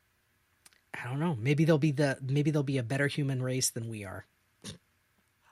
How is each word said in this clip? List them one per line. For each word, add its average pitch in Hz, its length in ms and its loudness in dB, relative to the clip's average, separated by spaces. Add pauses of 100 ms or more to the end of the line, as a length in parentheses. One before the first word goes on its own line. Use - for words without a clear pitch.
(960)
I 120 140 -10
don't 135 120 -4
know, 165 180 0
maybe 143 260 2
they'll 156 140 6
be 151 140 2
the, 139 300 2
maybe 143 280 2
they'll 151 120 2
be 139 160 -2
a 123 40 0
better 135 240 0
human 135 360 -2
race 127 280 0
than 117 180 -8
we 107 160 -10
are. 92 200 -12 (1300)